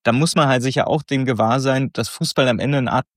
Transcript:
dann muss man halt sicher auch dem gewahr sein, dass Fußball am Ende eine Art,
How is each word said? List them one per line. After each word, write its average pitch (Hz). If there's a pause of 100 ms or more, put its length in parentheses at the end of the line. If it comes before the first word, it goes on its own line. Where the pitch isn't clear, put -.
dann 117
muss 151
man 147
halt 127
sicher 131
auch 147
dem 135
gewahr 120
sein, 131
dass 117
Fußball -
am 113
Ende 139
eine 123
Art, - (120)